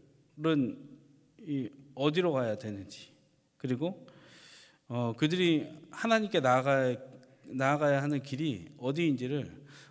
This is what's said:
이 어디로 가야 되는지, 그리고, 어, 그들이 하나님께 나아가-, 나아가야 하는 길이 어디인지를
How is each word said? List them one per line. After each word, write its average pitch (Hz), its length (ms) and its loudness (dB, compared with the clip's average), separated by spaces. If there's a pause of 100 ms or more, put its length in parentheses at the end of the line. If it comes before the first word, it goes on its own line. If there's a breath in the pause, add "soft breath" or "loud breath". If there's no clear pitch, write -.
(1400)
이 143 280 -6 (280)
어디로 156 360 2
가야 120 280 0
되는지, 101 520 -12 (460)
그리고, 135 480 -4 (840 loud breath)
어, 120 300 -2
그들이 165 500 2 (220)
하나님께 214 520 0
나아가-, 131 540 4 (520)
나아가야 139 560 2
하는 143 180 -2
길이 127 560 -6
어디인지를 131 840 -2 (300 loud breath)